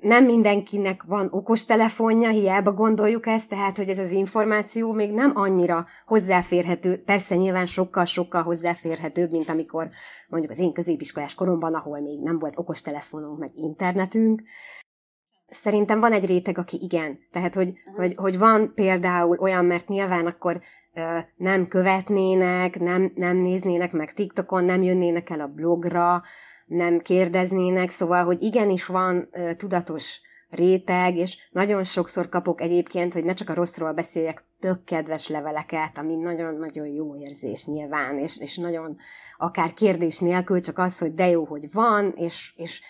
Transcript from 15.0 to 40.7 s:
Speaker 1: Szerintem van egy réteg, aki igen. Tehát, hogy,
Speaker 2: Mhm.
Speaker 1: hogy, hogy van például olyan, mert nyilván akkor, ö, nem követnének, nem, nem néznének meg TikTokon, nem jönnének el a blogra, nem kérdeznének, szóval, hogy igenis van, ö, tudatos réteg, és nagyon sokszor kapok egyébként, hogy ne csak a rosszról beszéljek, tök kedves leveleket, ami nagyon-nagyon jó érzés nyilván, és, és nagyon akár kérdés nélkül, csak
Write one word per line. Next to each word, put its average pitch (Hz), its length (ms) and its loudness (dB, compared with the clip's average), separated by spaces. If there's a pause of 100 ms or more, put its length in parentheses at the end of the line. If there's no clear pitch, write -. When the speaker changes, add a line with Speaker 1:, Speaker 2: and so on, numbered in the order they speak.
Speaker 1:
Szerintem 208 500 0
van 226 140 4
egy 196 120 2
réteg, 185 320 0
aki 180 240 -8
igen. 160 380 -4 (120)
Tehát, 175 240 -4
hogy, 190 120 0
Speaker 2:
Mhm. - 280 -14
Speaker 1:
hogy, 180 200 -2
hogy 190 220 -2
van 214 360 6
például 180 640 2
olyan, 185 280 2
mert 175 220 0
nyilván 185 380 -2
akkor, 175 360 -4 (320)
ö, 165 240 -6 (180)
nem 185 320 0
követnének, 185 1120 2
nem, 180 360 0
nem 180 220 0
néznének 180 540 0
meg 156 220 -6
TikTokon, 190 500 -2
nem 185 200 4
jönnének 175 460 2
el 160 100 -6
a 143 80 -6
blogra, 170 760 0 (420)
nem 175 340 2
kérdeznének, 185 920 2
szóval, 175 340 0
hogy 175 180 0
igenis 208 440 0
van, 185 460 0
ö, 170 240 -6
tudatos 180 680 -6 (280)
réteg, 180 680 2
és 180 220 -4 (140)
nagyon 196 320 0
sokszor 180 460 -4
kapok 175 320 -2
egyébként, 175 520 -2
hogy 165 100 -4
ne 180 100 -2
csak 185 160 -8
a 160 40 -6
rosszról 170 400 -4
beszéljek, 160 500 -6 (160)
tök 185 240 -4
kedves 156 440 -6
leveleket, 156 720 -6
ami 160 180 -4
nagyon-nagyon 160 720 -6
jó 147 280 -8
érzés 139 500 -12
nyilván, 147 540 -6
és, 156 200 -6
és - 180 -12
nagyon 165 400 -8 (400)
akár 170 360 -2
kérdés 175 460 0
nélkül, 180 420 2
csak 170 160 -8